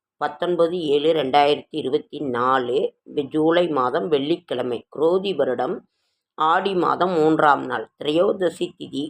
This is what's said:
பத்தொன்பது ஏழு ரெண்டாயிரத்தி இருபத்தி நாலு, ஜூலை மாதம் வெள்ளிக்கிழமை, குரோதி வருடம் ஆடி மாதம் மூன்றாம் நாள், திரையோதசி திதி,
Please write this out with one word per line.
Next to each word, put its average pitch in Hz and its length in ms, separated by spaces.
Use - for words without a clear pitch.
பத்தொன்பது 165 560
ஏழு 147 260
ரெண்டாயிரத்தி 143 640
இருபத்தி 143 420
நாலு, 127 560
ஜூலை 165 400
மாதம் 143 400
வெள்ளிக்கிழமை, 135 800
குரோதி 185 380
வருடம் 127 400
ஆடி 185 400
மாதம் 165 380
மூன்றாம் 156 520
நாள், 123 220
திரையோதசி 180 680
திதி, 135 320